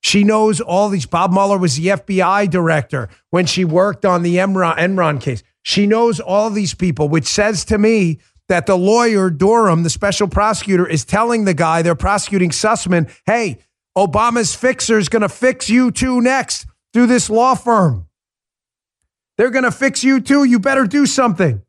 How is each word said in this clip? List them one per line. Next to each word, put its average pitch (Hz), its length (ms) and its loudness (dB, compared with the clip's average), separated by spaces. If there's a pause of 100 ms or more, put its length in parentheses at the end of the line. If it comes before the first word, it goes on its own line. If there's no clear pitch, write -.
She 208 200 0
knows 214 380 2
all 202 280 -2
these. 190 160 -4
Bob 175 280 -2
Mueller 196 260 2
was 170 160 0
the 165 160 -2
F 196 160 -4
B 190 160 0
I 196 240 0
director 156 600 -2 (220)
when 175 160 0
she 185 180 -2
worked 180 400 0
on 175 180 2
the 175 140 0
Enron, 185 420 0
Enron 170 420 0
case. 123 220 -6 (220)
She - 200 0
knows 220 360 0
all 208 280 -2
these 202 260 -4
people, 156 340 -2
which 151 180 0
says 208 380 -2
to 220 120 -2
me 208 440 2 (280)
that 175 180 0
the 190 120 2
lawyer, 208 520 2
Durham, 185 520 2
the 160 80 -2
special 202 380 -2
prosecutor, 196 580 0
is 160 180 -4
telling 226 400 -2
the 190 80 0
guy 165 300 0
they're 170 140 0
prosecuting, 190 540 -2
Sussman, 180 600 -2 (160)
"Hey, 214 320 -2 (400)
Obama's 214 560 0
fixer 233 420 0
is 196 120 0
gonna 208 200 0
fix - 400 -2
you 247 220 4
too 254 300 -2
next 254 460 -2 (260)
through 240 160 2
this 247 200 0
law 233 280 2
firm. 170 500 0 (1300)
They're 240 140 2
gonna 247 220 0
fix 269 320 -4
you 262 160 2
too. 285 240 2
You 240 160 4
better 269 260 0
do 285 180 2
something." 175 640 0